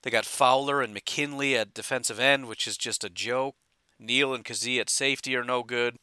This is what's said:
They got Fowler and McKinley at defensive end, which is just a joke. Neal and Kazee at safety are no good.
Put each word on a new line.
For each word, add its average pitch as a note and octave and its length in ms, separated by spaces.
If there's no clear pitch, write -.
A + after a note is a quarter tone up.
They C3 80
got A2+ 140
Fowler C#3 580
and A2 100
McKinley C#3 640
at G#2+ 180
defensive A#2 440
end, C3+ 280
which A2 200
is A2 100
just - 280
a G2+ 40
joke. A#2+ 460
Neal C3 340
and A#2 100
Kazee B2 360
at - 100
safety C3+ 460
are B2 80
no B2 180
good. A#2+ 400